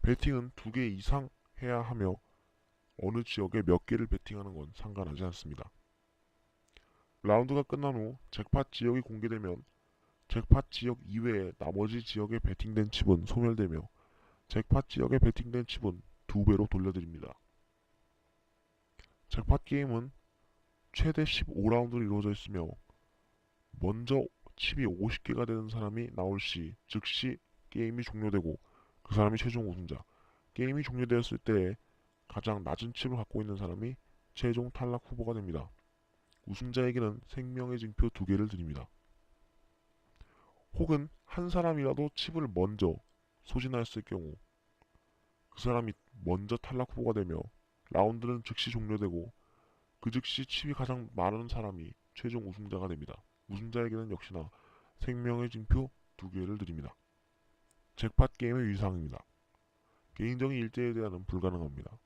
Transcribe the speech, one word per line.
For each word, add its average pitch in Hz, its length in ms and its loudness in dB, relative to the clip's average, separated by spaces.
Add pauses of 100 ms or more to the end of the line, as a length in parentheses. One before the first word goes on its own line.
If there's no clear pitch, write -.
배팅은 123 520 2
두 - 160 -8
개 127 160 0
이상 120 440 0 (320)
해야 123 180 0
하며 110 340 0 (880)
어느 113 220 0
지역에 101 380 0
몇 87 240 6
개를 117 200 2
배팅하는 101 480 -4
건 76 220 -10
상관하지 92 480 -6
않습니다. 80 480 -8 (1500)
라운드가 127 400 6
끝난 139 320 -2
후 113 240 -4 (120)
잭팟 - 400 0
지역이 123 300 2
공개되면 110 640 -6 (640)
잭팟 117 400 10
지역 120 380 -2
이외의 104 500 0
나머지 107 460 -2
지역에 107 360 -4
배팅된 107 520 0
칩은 90 340 4
소멸되며 107 640 0 (600)
잭팟 - 400 4
지역에 127 300 2
배팅된 117 460 4
칩은 92 380 -4 (240)
두 101 180 0
배로 104 220 8
돌려드립니다. 85 680 -4 (2000)
잭팟 139 340 4
게임은 135 480 -2 (800)
최대 156 320 2
십오 - 460 2
라운드로 120 320 2
이루어져 104 280 2
있으며 95 380 -4 (1120)
먼저 117 420 2 (340)
칩이 - 280 -2
오십 98 400 0
개가 120 220 0
되는 110 240 -4
사람이 110 440 -4
나올 95 240 0
시 85 380 -6 (120)
즉시 - 500 -4 (320)
게임이 117 340 -2
종료되고 101 540 0 (440)
그 - 120 -4
사람이 107 240 6
최종 117 320 -2
우승자, 85 320 -8 (500)
게임이 135 300 -2
종료되었을 120 560 2
때 101 380 4 (500)
가장 104 380 -4
낮은 117 300 -4
칩을 127 220 -4
갖고 110 240 -4
있는 104 160 -4
사람이 101 400 -6 (380)
최종 120 360 0
탈락 120 360 -4
후보가 117 280 -4
됩니다. 85 360 -6 (760)
우승자에게는 120 800 0
생명의 127 520 -6
징표 113 320 0
두 - 140 -6
개를 98 240 2
드립니다. 80 400 -8 (1900)
혹은 156 340 2 (160)
한 175 240 -4
사람이라도 147 640 2
칩을 160 400 -4
먼저 95 400 2 (500)
소진하였을 123 580 -4
경우 80 320 -8 (1160)
그 - 100 -18
사람이 117 320 0 (320)
먼저 98 340 0
탈락 127 340 -4
후보가 117 200 0
되며 90 260 -2 (520)
라운드는 113 540 2
즉시 - 260 -4
종료되고 104 600 -2 (680)
그 117 100 -2
즉시 131 360 -4
칩이 - 280 -6
가장 127 400 -4
많은 104 340 0
사람이 98 440 -6 (220)
최종 117 340 -6
우승자가 95 400 -6
됩니다. 73 340 -8 (260)
우승자에게는 113 600 -4
역시나 85 400 -8 (500)
생명의 120 500 -2
징표 113 400 2 (260)
두 92 140 -12
개를 95 280 -4
드립니다. 82 360 -8 (1000)
잭팟 113 300 6
게임의 120 440 0
위상입니다. 92 540 -2 (920)
개인적인 127 420 0
일 113 120 0
대 120 120 -2
일 120 120 0
대화는 98 320 -4
불가능합니다. 87 800 -2